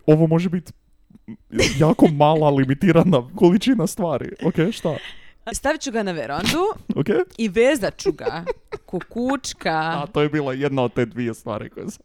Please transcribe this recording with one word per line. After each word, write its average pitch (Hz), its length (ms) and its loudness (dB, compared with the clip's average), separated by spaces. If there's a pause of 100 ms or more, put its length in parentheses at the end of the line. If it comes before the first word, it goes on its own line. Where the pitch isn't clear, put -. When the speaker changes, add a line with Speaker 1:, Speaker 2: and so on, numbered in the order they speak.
Speaker 1:
ovo 156 200 6
može 165 240 2
biti 175 220 -8 (1040)
jako 170 300 6
mala, 151 420 4
limitirana 143 720 4 (140)
količina 180 500 4
stvari. 156 420 -4 (140)
Ok, 170 300 0
šta? 156 240 -4 (560)
Speaker 2:
Stavit 302 280 -2
ću 269 120 -8
ga 220 100 -2
na 190 100 -4
verandu 165 460 -4 (320)
Speaker 1:
Ok. - 160 -4 (320)
Speaker 2:
i 226 100 -2
vezat 226 480 0
ću - 160 -2
ga - 320 -8 (380)
ko - 160 -8 (100)
kučka. 254 640 -6
Speaker 1:
A 160 340 -4
to 160 160 -2
je 151 60 2
bila 143 260 -4
jedna 135 280 -2
od 120 100 -2
te 123 140 0
dvije 113 280 -6
stvari 117 360 -10
koje - 200 -14
sam - 140 -16